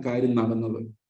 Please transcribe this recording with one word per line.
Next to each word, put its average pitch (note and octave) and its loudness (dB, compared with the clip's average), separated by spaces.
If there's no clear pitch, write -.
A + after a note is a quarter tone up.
കാര്യം B2 2
നടന്നത്? A2+ 0